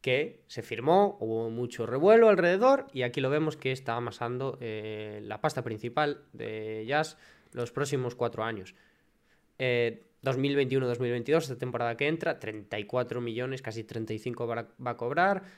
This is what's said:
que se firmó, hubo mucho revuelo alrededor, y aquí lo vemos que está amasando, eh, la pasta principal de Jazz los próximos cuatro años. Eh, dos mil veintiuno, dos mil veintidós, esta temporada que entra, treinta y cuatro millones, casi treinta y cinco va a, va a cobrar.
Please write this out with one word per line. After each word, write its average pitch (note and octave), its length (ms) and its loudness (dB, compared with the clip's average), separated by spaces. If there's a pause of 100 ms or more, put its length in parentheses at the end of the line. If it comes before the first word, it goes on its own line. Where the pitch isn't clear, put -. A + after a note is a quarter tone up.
que C3+ 460 0
se - 160 -10
firmó, E3+ 580 2
hubo A2+ 300 -2
mucho A#2+ 360 -4
revuelo G3+ 420 8
alrededor, G3+ 640 6
y B2+ 100 -2
aquí B2 180 0
lo C3 100 2
vemos D3+ 260 2
que C3 160 -2
está A#2+ 240 -4
amasando, B2 640 -4
eh, G#2+ 640 -8
la G#2+ 160 -8
pasta D3 220 0
principal A#2+ 600 -2 (100)
de A2 540 -8
Jazz D3+ 320 -2 (340)
los A#2+ 200 -4
próximos C3+ 440 -2
cuatro A#2 260 -2
años. A2 320 -6 (840)
Eh, A#2+ 440 0 (180)
dos C3 160 0
mil C#3 200 2
veintiuno, C3 320 2
dos A#2+ 100 0
mil B2 140 0
veintidós, C#3 320 2
esta C3 140 -8
temporada A#2 380 -2
que C#3+ 120 0
entra, D#3+ 320 -2
treinta G#2+ 400 -8
y G#2 40 -6
cuatro B2 360 -2
millones, B2 420 -6
casi A2 220 -8
treinta A2 300 -6
y G#2+ 40 -6
cinco A#2 300 -6
va A#2 120 -2
a, A2 80 -10 (160)
va A#2+ 80 -2
a A#2+ 40 -6
cobrar. E3+ 480 0 (140)